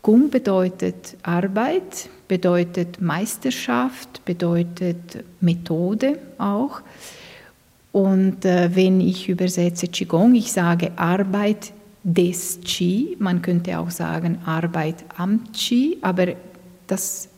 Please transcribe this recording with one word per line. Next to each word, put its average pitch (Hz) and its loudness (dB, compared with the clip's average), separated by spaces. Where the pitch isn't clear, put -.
Gung 254 6
bedeutet 185 -2
Arbeit, 202 -2
bedeutet 175 0
Meisterschaft, 240 -4
bedeutet 175 -2
Methode 180 0
auch. 208 -2
Und, 190 2
äh, 180 4
wenn 185 4
ich 180 0
übersetze 175 0
Qigong, 190 4
ich 220 2
sage 170 2
Arbeit 196 0
des 175 0
Qi, 208 -2
man 175 0
könnte 175 0
auch 170 -4
sagen 170 -4
Arbeit 160 -4
am 202 -2
Qi, 262 0
aber 185 2
das - -6